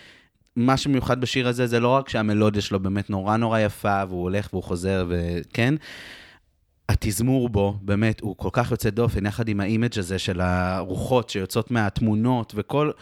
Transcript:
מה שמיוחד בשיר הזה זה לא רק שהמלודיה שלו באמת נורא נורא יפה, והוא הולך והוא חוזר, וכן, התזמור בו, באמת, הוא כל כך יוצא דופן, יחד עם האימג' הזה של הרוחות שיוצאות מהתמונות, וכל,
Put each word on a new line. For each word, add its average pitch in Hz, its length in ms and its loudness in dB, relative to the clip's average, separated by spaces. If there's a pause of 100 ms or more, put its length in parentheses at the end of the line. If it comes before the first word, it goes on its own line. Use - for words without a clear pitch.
(560)
מה 123 200 4
שמיוחד 127 440 0
בשיר 123 280 0
הזה 123 180 0
זה 117 140 2
לא 120 80 4
רק 135 200 2
שהמלודיה 107 540 2
שלו 101 180 -2
באמת 95 300 -2
נורא 101 260 0
נורא 113 220 2
יפה, 101 500 0
והוא 90 140 -4
הולך 95 300 -2
והוא 92 100 -2
חוזר, 92 460 0
וכן, 87 680 0 (1120)
התזמור 117 600 2
בו, 101 340 0
באמת, 104 380 0
הוא - 180 -6
כל - 140 -4
כך 120 180 0
יוצא 113 200 0
דופן, 107 360 0
יחד 110 220 -2
עם 104 120 -2
האימג' 113 380 0
הזה 95 200 -4
של 90 220 -2
הרוחות 92 880 0
שיוצאות 101 400 -4
מהתמונות, 113 840 0
וכל, 143 340 0 (120)